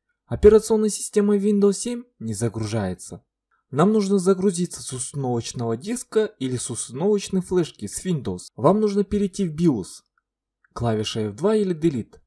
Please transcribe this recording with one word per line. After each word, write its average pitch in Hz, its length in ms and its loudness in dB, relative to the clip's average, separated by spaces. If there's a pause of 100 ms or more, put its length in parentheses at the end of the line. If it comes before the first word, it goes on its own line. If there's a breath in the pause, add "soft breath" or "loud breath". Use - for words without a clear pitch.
(260)
Операционная 214 640 6
система 208 480 0
Windows 202 380 4
семь 240 320 -6 (140)
не 113 140 -6
загружается. 104 920 -4 (460)
Нам 160 200 4
нужно 202 280 2
загрузиться 180 640 0
с - 120 -12
установочного 123 840 -4
диска 214 520 -2 (120)
или 127 160 -4
с - 140 -6
установочной 185 720 -2
флешки - 460 -2
с - 180 -10
Windows. 107 380 -4 (120)
Вам 165 240 4
нужно 208 240 2
перейти 202 420 -2
в 160 80 -4
биос. 147 520 0 (680)
Клавиша 110 560 -2
эф 101 80 -8
два 202 220 2
или 185 180 0
Delete. 147 520 -2